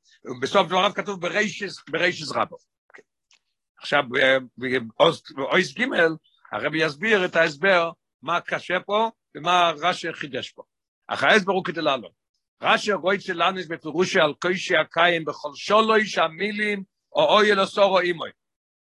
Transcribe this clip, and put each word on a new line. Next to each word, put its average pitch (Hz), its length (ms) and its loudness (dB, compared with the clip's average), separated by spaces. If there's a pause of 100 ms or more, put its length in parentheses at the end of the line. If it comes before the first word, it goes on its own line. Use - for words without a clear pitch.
(420)
בסוף 190 240 2
דבריו 185 280 0
כתוב 196 260 -8
ברישס, 180 560 -4 (140)
ברישס 160 420 -4
רבה. - 240 -4 (1300)
עכשיו, 143 200 2 (140)
אה, 135 200 4 (200)
באוס-, 127 800 0
באויס 135 420 0
ג' 220 40 -4 (680)
הרבי 151 320 -2
יסביר 180 400 0
את 170 120 -4
ההסבר, 165 540 2 (320)
מה 165 180 -2
קשה 175 460 -6
פה 220 240 0 (240)
ומה 170 380 2 (100)
רש"י 170 300 -2
חידש 127 380 -10
פה. - 120 -20 (440)
אך 110 180 -4
ההסבר 190 280 4
הוא 185 120 -2
כדלהלן. 143 440 -4 (540)
רש"י 208 300 0
רוצה 185 400 -2
להעניש 175 340 -2
בפירושו 165 540 -2
על 151 140 2
קושי 180 420 -2
הקיים 165 480 2
בכל 147 300 -8
שלוש 214 640 2
המילים, 202 640 -2 (300)
או 151 120 2
אוהל 202 360 4
או 190 60 2
סורו 196 320 2
עמוי. 175 320 -2 (580)